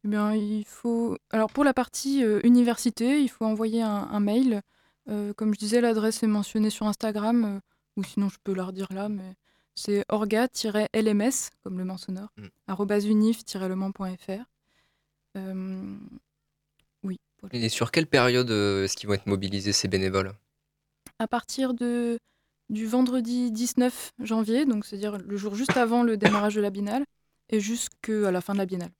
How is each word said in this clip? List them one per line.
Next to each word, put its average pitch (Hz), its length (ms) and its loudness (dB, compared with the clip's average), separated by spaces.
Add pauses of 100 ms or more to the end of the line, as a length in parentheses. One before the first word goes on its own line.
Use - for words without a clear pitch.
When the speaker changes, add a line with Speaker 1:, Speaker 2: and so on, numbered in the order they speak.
Speaker 1:
Eh 208 40 -2
bien, 208 240 0
il 214 320 -2
faut, 233 520 -2 (140)
alors 220 200 2
pour 285 140 2
la 269 100 4
partie, 269 500 0
euh, 214 200 4
université, 240 760 4
il 262 80 4
faut - 180 -6
envoyer 220 360 0
un, 208 300 -2
un 208 80 0
mail. 214 400 2 (500)
Euh, 208 220 -4
comme 214 220 0
je - 40 -6
disais, 214 220 2
l'adresse 220 420 2
est 226 60 2
mentionnée 214 420 2
sur 214 160 -4
Instagram, 214 580 0
euh, 196 160 -4 (360)
ou 196 80 -4
sinon 202 240 -2
je - 160 -6
peux 196 100 -2
la 185 100 -2
redire 190 280 -6
là, 196 160 -6
mais 190 260 -8 (400)
c'est 202 340 0
orga 214 380 0
tiret 214 460 -2
L 220 160 2
M 208 140 4
S, - 280 -2 (140)
comme 185 140 -8
Le 185 60 -4
Mans 185 120 -6
Sonore, 190 400 -10
Speaker 2:
Mm. 208 100 -16 (220)
Speaker 1:
arobase 202 380 0
unif 214 380 4
tiret 190 240 -6
le 185 60 -2
mans 196 160 -2
point 185 240 -8
F - 140 -16
R. 202 160 -8 (920)
Euh, 190 600 -8 (1040)
oui, 185 160 -6 (220)
voilà. 101 180 -10
Speaker 2:
Et 113 100 2
sur 117 220 0
quelle 160 160 2
période, 123 440 4
euh, 101 340 2
est-ce 95 120 -2
qu'ils 104 120 -10
vont 104 60 2
être - 120 -4
mobilisés, 98 460 -2
ces 101 160 0
bénévoles ? 95 440 0 (840)
Speaker 1:
À 220 80 -4
partir 254 480 -4
de, 240 440 -2 (500)
du 214 180 -4
vendredi 247 640 0
dix-neuf 247 600 -2 (100)
janvier, 226 440 0
donc 214 180 0
c'est-à-dire 208 340 -8
le 196 180 -8
jour 202 180 -6
juste 254 220 0
avant 240 260 4
le 226 160 2
démarrage 208 360 4
de 214 60 2
la 202 100 2
biennale, 202 340 -2 (440)
et 214 120 2
jusqu'à 214 680 -2
la 180 120 0
fin 202 100 -6
de 202 60 0
la 190 80 0
biennale. 175 340 -8